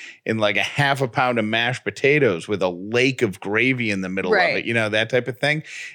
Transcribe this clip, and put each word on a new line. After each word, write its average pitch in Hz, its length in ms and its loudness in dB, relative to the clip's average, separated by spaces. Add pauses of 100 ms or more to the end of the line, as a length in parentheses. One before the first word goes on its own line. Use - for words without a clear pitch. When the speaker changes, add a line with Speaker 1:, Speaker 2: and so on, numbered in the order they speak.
(240)
Speaker 1:
and, 110 160 -2
like, 104 160 2
a 101 60 2
half 139 380 0
a 135 80 0
pound 123 320 0
of 107 40 0
mashed 117 380 -2
potatoes 123 640 2
with 101 160 -2
a 92 60 2
lake 117 540 0
of 101 180 -2
gravy 117 500 0
in 95 120 -2
the 92 60 -4
middle 92 220 -2
Speaker 2:
Right. 185 220 2
Speaker 1:
of - 60 -2
it, - 80 -4
you 117 80 -2
know, 110 160 2
that 110 200 0
type 123 160 0
of 131 140 -10
thing. 151 240 -2 (300)